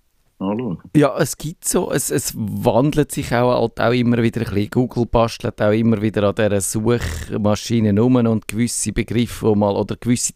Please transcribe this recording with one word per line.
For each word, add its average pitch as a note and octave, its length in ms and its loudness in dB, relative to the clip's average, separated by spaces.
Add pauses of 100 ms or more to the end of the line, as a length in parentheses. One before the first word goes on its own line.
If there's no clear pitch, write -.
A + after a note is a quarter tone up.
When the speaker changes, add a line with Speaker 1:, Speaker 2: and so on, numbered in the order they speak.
(400)
Speaker 1:
anschauen. G2+ 380 -4 (160)
Speaker 2:
Ja, C#3 240 4
es D#3 180 0
gibt - 300 -12
so, - 240 0
es, - 200 -2
es D3 260 -2
wandelt A#2 720 2
sich - 240 -6
auch, B2 260 2
halt A#2 200 -2
auch A2+ 120 2
immer A#2+ 300 2
wieder A2+ 200 0
ein - 120 -6
bisschen. G#2 160 -2
Google B2 360 0
bastelt A#2 540 -2
auch G#2+ 120 2
immer A2+ 280 2
wieder G#2+ 280 0
an G2 60 -2
dieser G2+ 260 0
Suchmaschine G#2+ 1400 0
rum B2+ 180 4
und A2+ 300 0
gewisse A2 460 -4
Begriffe, G#2+ 540 -2
wo G#2+ 80 4
mal, G2+ 200 2
oder G2+ 220 -2
gewisse - 400 -2